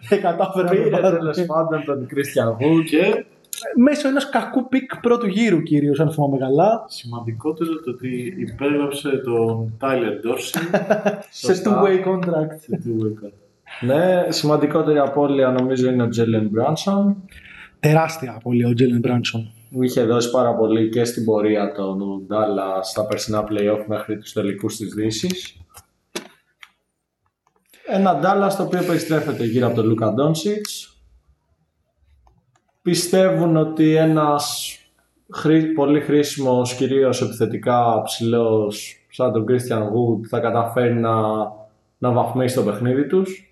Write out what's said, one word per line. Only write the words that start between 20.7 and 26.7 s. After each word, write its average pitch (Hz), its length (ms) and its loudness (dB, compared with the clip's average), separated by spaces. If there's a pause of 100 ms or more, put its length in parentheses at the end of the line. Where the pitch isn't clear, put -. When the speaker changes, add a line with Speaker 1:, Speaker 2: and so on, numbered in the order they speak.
Speaker 2:
και 117 140 0
στην 117 220 -2
πορεία 107 460 2
των 95 280 -4 (300)
Dallas 98 540 -2
στα 107 240 -4
περσινά 107 360 -2
play-off 104 440 0
μέχρι 107 300 -6
τους - 160 -18
τελικούς 104 420 -4
της 92 180 -8
Δύσης. 110 640 -4 (2250)